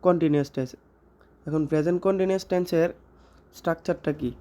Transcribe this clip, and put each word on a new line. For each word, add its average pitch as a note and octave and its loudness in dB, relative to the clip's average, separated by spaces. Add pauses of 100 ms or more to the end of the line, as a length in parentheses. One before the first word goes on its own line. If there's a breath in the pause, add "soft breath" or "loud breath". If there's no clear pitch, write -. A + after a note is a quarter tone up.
কন্টিনিউয়াস D#3 2
টেন্স। C3 -6 (680)
এখন D#3 -2
প্রেজেন্ট D#3+ 0
কন্টিনিউয়াস F#3+ 0
টেন্সের F3 0 (680 soft breath)
স্ট্রাকচারটা - -4
কী? C#3 -6